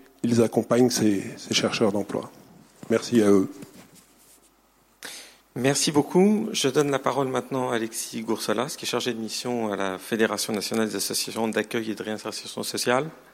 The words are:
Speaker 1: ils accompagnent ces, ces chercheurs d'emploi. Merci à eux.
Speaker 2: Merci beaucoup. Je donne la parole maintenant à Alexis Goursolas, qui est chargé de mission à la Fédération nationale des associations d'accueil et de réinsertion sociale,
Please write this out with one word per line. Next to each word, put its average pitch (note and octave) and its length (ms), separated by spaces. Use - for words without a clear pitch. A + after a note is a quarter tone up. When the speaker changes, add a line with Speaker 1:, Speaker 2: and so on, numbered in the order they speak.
Speaker 1:
ils A#2 200
accompagnent A#2+ 480
ces, G#2 340
ces - 180
chercheurs A2 380
d'emploi. - 380
Merci A2+ 320
à G#2 80
eux. F#2+ 180
Speaker 2:
Merci C3+ 380
beaucoup. G3 600
Je - 160
donne C#3+ 220
la C3+ 80
parole C3 300
maintenant B2+ 420
à B2 60
Alexis A2+ 440
Goursolas, A2+ 560
qui - 80
est - 40
chargé B2 260
de A2+ 40
mission A2+ 540
à G2+ 40
la F#2+ 220
Fédération G#2+ 540
nationale A2 360
des G2+ 80
associations A2+ 520
d'accueil A2 440
et - 20
de F#2 80
réinsertion G#2+ 600
sociale, B2 460